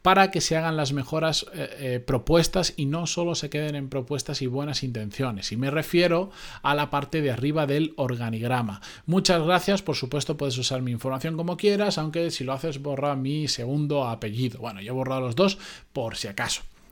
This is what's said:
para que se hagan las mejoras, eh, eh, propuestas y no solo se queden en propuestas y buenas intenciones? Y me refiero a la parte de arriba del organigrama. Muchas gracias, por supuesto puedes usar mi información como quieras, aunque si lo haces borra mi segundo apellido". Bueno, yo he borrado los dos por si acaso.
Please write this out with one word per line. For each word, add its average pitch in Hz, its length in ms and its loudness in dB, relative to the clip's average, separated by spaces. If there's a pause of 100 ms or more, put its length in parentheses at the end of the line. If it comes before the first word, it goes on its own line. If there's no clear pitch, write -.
para 190 280 8
que 165 120 0
se - 140 2
hagan 160 200 2
las 139 160 0
mejoras, 156 640 0
eh, 147 140 -6 (100)
eh, 127 220 -2
propuestas 156 760 4
y 151 100 0
no 160 200 0
solo 170 280 0
se 151 140 -4
queden 147 280 -2
en 139 120 -6
propuestas 135 540 -4
y 131 40 0
buenas 135 360 -2
intenciones? 117 680 -4
Y 107 40 -4
me 135 140 0
refiero 170 600 2 (320)
a 139 120 4
la 147 160 0
parte 147 320 0
de 139 80 2
arriba 147 360 2
del 151 300 2
organigrama. 120 840 0 (260)
Muchas 175 380 4
gracias, 185 380 4
por 151 120 -2
supuesto 143 420 -2
puedes 139 220 -2
usar 127 240 -2
mi 123 80 -2
información 135 460 -2
como 170 200 -2
quieras, 202 420 4
aunque 156 340 0
si - 100 -6
lo 127 100 -2
haces 139 300 -4
borra 143 320 0
mi 139 320 0
segundo 143 640 0
apellido". 117 500 -2
Bueno, 110 220 -8
yo 107 120 -6
he 131 40 -2
borrado 131 240 0
los 120 160 -2
dos 196 220 -4 (340)
por 113 240 -6
si - 100 -8
acaso. 117 360 -6 (300)